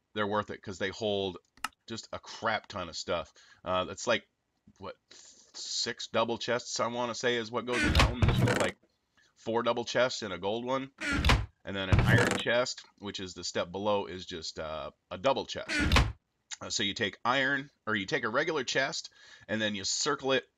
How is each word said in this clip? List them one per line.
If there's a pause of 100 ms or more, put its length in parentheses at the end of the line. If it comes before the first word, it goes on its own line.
(140)
they're
worth
it
'cause
they
hold (500)
just
a
crap
ton
of
stuff. (320)
Uh,
that's
like, (540)
what, (580)
six
double
chests,
I
wanna
say,
is
what
goes
in
that
one.
This
one's
like (600)
four
double
chests
and
a
gold
one. (720)
And
then
an
iron
chest, (160)
which
is
the
step
below,
is
just,
uh, (220)
a
double
chest. (880)
Uh,
so
you
take
iron, (160)
or
you
take
a
regular
chest, (360)
and
then
you
circle
it